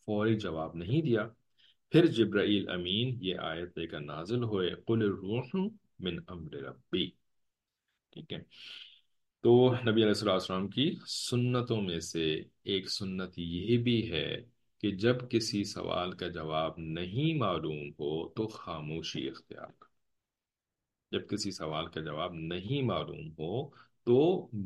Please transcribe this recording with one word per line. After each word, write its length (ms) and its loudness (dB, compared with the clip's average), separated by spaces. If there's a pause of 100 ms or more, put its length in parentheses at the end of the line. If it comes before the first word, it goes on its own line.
फौरी 280 4
जवाब 400 -4
नहीं 260 0
दिया। 240 2 (640)
फिर 180 10
जिब्राईल 580 4
अमीन 540 0
ये 120 0 (100)
आयत 340 -6
लेकर 220 -6
नाजिल 440 -4
हुए, 260 0 (160)
"कुल 240 2
रूह 600 -2 (300)
मिन 300 -4
अम्रि 300 -10
रब्बी।" 460 -4 (1040)
ठीक 200 -14
है, 60 -6 (1040)
तो 80 8 (320)
नबी 180 6
अलैहिस्सलाम 680 2
की 220 0 (160)
सुन्नतों 720 0
में 200 -2
से 240 -2 (420)
एक 220 -2
सुन्नत 500 -6
ये 400 0
भी 240 2
है 220 -2 (580)
कि 140 2
जब 320 2
किसी 360 0
सवाल 480 -4
का 160 -6
जवाब 500 -2
नहीं 600 -2
मालूम 500 -2 (120)
हो 360 -2
तो 100 0
खामोशी 720 -8
इख्तियार 520 -10
करो। 160 -20 (1200)
जब 160 -4
किसी 240 -4
सवाल 340 -4
का 160 -8
जवाब 320 -4
नहीं 480 -4
मालूम 460 -2 (120)
हो 320 -4 (340)
तो 440 4 (160)